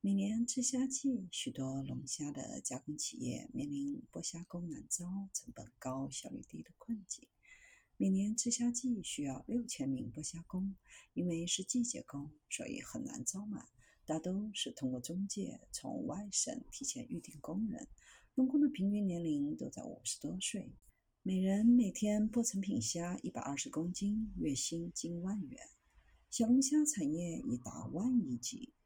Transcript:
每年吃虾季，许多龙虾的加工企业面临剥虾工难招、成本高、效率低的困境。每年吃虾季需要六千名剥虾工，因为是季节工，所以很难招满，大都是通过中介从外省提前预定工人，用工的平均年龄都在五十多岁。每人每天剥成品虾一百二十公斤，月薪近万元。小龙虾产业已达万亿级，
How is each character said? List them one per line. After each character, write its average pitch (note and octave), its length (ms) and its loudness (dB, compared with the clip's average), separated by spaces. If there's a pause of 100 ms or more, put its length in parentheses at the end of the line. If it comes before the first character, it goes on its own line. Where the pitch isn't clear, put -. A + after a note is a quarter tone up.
每 G3 120 2
年 G#3 340 2
吃 - 140 0
虾 B3+ 260 2
季， B3+ 440 0
许 - 200 -4
多 C3+ 320 -2
龙 C3 240 -4
虾 D3 240 -4
的 C3+ 300 -6
加 C3 180 -4
工 D3 200 -6
企 - 180 -6
业 B2 380 -4
面 C#3+ 160 -2
临 C#3+ 320 -2 (100)
剥 F3 100 -8
虾 E3+ 220 -6
工 F3 240 -6
难 C#3+ 220 -8
招、 F#3+ 420 -4
成 - 220 -8
本 A2 240 -12
高、 C3+ 320 -4
效 - 180 -8
率 - 180 -10
低 - 160 -10
的 - 140 -14
困 A3 320 -6
境。 - 180 -12 (680)
每 G3 140 4
年 G3+ 260 4
吃 A#3+ 140 0
虾 A#3+ 200 2
季 A#3+ 320 0
需 - 220 -4
要 C3+ 240 -2
六 A#3+ 160 0
千 C3+ 240 -4
名 - 240 -2
剥 D#3 100 -8
虾 E3 240 -8
工， F#3+ 300 -2 (380)
因 F3 120 2
为 E3+ 200 0
是 F#3+ 180 0
季 B3 180 2
节 - 200 -2
工， C#3+ 280 -8 (200)
所 - 180 -4
以 - 140 -6
很 - 200 -6
难 - 220 -6
招 G3+ 220 -4
满， G#3 200 -6 (380)
大 D#3 140 0
都 F#3+ 340 -2
是 - 200 -4
通 C3 180 -2
过 B2+ 100 -2
中 F3+ 260 -4
介 G3 320 -4 (140)
从 - 340 -4
外 G3+ 240 -4
省 - 400 -2
提 - 140 -10
前 B3 240 -4
预 E3+ 100 -4
定 - 220 -12
工 F#3+ 300 -2
人， - 180 -8 (460)
用 C4 120 6
工 C#4+ 140 4
的 D4 80 8
平 F#3+ 220 2
均 G#3 160 2
年 E3+ 180 2
龄 D3 320 2
都 - 140 -4
在 - 140 -10
五 - 200 -10
十 - 160 -4
多 E3+ 180 -4
岁。 - 320 -4 (520)
每 F#3 180 2
人 G3 240 4
每 A#3+ 260 10
天 G#3 400 4
剥 A#3 140 4
成 G3 160 2
品 F#3+ 220 0
虾 E3+ 400 -2
一 - 80 -2
百 - 100 -4
二 C#3+ 160 -2
十 C3+ 140 -4
公 E3 200 0
斤， G#3 460 0
月 D#3+ 180 2
薪 E3+ 400 -2
近 E3+ 280 -4
万 G3 260 0
元。 - 180 -12 (640)
小 A3+ 160 2
龙 B3+ 140 10
虾 D4 240 6
产 E3 260 2
业 E3 280 0
已 - 180 -2
达 - 300 -8
万 A#3 320 4
亿 C3+ 180 2
级， - 380 -8 (120)